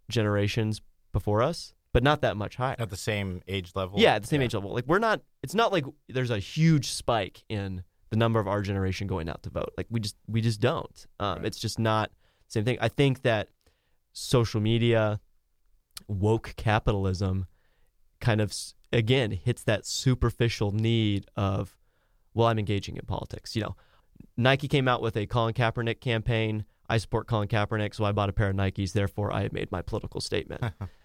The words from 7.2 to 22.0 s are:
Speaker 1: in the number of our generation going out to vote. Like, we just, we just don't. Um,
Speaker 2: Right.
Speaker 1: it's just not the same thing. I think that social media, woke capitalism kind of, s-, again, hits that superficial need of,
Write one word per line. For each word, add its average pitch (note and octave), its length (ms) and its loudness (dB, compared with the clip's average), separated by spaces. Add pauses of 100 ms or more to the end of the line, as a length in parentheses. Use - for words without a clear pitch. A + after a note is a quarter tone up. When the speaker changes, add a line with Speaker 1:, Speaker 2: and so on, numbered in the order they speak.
Speaker 1:
in G2 340 -4 (280)
the A2 60 0
number A2+ 220 4
of G2 80 0
our G2+ 160 0
generation F#2+ 460 -2
going E2+ 200 -4
out - 140 -8
to - 80 -10
vote. - 260 -6
Like, F#2 140 -8
we A#2 80 -2
just, G2+ 180 -4 (120)
we A2 120 0
just A2 200 0
don't. - 460 -2 (120)
Um, G2+ 200 -2
Speaker 2:
Right. - 80 -4
Speaker 1:
it's - 120 -4
just A2+ 220 -4
not A2 300 2 (360)
the - 60 -18
same G#2+ 120 0
thing. B2 160 0
I A#2 80 2
think C#3 340 2
that A2 260 0 (640)
social A#2 480 0
media, A2+ 600 2 (840)
woke G#2+ 500 0
capitalism F#2+ 920 0 (720)
kind A2 200 4
of, G#2+ 100 2
s-, - 240 -12 (180)
again, A#2 400 2
hits G#2+ 320 -4
that A2 200 0
superficial A#2 880 0
need A2 540 2 (100)
of, G2 400 -2 (580)